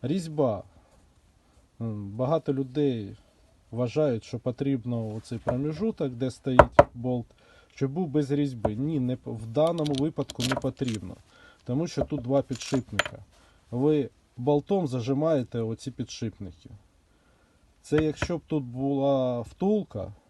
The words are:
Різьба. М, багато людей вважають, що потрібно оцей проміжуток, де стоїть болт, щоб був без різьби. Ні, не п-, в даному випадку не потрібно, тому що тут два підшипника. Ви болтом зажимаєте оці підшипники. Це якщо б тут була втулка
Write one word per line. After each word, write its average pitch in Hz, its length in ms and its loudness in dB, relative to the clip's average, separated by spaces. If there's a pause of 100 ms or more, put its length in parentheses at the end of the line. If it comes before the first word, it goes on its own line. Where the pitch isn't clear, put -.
Різьба. 147 600 0 (1160)
М, 104 280 -4
багато 139 440 0
людей 127 640 0 (560)
вважають, 123 520 0
що - 160 -6
потрібно 120 760 -2
оцей 113 240 -8
проміжуток, 156 720 -2
де 123 180 -2
стоїть 131 500 4 (120)
болт, 120 320 -2 (500)
щоб 135 160 -2
був 170 160 -2
без 139 240 2
різьби. 127 440 -2
Ні, 143 240 -2
не 127 160 0
п-, 123 160 -10
в 113 140 -8
даному 151 480 0
випадку 139 560 -2
не 131 60 2
потрібно, 110 600 -4 (480)
тому 147 240 -2
що - 180 -2
тут 143 160 -4
два 131 200 2
підшипника. - 840 -4 (460)
Ви 139 380 4 (280)
болтом 147 500 2
зажимаєте 131 720 0
оці 113 320 -4
підшипники. - 760 -8 (1120)
Це 156 220 4
якщо 156 340 0
б 147 100 -4
тут 151 160 0
була 131 800 2
втулка 143 720 -2 (160)